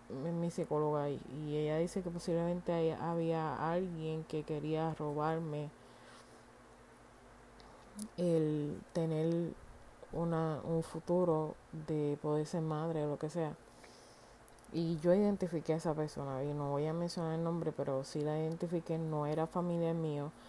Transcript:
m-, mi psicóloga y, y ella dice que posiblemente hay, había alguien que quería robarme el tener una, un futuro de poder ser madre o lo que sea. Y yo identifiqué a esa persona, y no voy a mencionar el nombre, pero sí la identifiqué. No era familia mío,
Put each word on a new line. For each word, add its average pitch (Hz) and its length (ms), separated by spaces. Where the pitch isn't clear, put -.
m-, 135 220
mi 170 180
psicóloga 151 600
y, 135 120
y 147 120
ella 151 200
dice 175 240
que 180 80
posiblemente 175 640
hay, 160 180
había 160 800
alguien 160 520
que 156 200
quería 156 520
robarme 151 720
el 156 640
tener 165 600
una, 165 520
un 165 180
futuro 165 720
de 147 340
poder 151 240
ser 165 160
madre 156 440
o 147 40
lo 147 100
que 151 100
sea. 160 240
Y 165 260
yo 175 140
identifiqué 185 600
a - 20
esa 165 180
persona, 143 520
y 147 80
no 143 160
voy 143 180
a 160 60
mencionar 170 400
el 165 100
nombre, 165 300
pero 135 320
sí 151 160
la 151 180
identifiqué. 165 580
No 156 280
era 156 200
familia 170 480
mío, 156 380